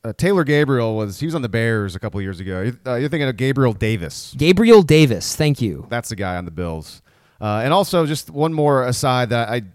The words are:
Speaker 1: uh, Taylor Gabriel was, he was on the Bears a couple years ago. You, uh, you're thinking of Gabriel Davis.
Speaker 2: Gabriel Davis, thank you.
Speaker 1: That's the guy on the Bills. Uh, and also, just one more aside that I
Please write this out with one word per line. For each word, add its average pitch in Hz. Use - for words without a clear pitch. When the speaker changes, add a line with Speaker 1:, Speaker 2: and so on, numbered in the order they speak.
Speaker 1:
uh, 113
Taylor 180
Gabriel 131
was, 104
he 147
was 165
on 143
the 120
Bears 107
a 95
couple 104
years 95
ago. 92
You, 120
uh, 127
you're 131
thinking 143
of 117
Gabriel 131
Davis. 101
Speaker 2:
Gabriel 190
Davis, 151
thank 147
you. 76
Speaker 1:
That's 117
the 110
guy 92
on 90
the 87
Bills. 80
Uh, 107
and 139
also, 175
just 147
one 156
more 147
aside 127
that 117
I 117